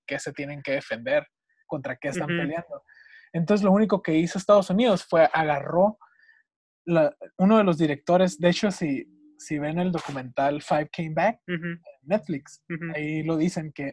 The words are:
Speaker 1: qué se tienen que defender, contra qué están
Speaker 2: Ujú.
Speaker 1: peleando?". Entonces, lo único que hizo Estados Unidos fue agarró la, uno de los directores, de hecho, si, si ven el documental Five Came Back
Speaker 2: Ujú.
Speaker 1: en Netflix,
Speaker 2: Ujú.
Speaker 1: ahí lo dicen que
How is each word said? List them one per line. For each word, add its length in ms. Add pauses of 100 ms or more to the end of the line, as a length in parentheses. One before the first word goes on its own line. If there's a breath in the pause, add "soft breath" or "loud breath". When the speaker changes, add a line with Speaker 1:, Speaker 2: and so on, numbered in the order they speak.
Speaker 1:
qué 140
se 140
tienen 300
que 100
defender, 560 (360)
contra 320
qué 120
están 220
Speaker 2:
Ujú. 80
Speaker 1:
peleando?". 440 (500 soft breath)
Entonces, 320
lo 60
único 320
que 140
hizo 200
Estados 320
Unidos 400
fue 240
agarró 640 (880 soft breath)
la, 300 (220)
uno 220
de 60
los 120
directores, 600
de 100
hecho, 220
si, 360 (320)
si 200
ven 200
el 140
documental 720
Five 280
Came 220
Back 340
Speaker 2:
Ujú. 200
Speaker 1:
en 160 (180)
Netflix, 720
Speaker 2:
Ujú. 240
Speaker 1:
ahí 280
lo 140
dicen 360
que 200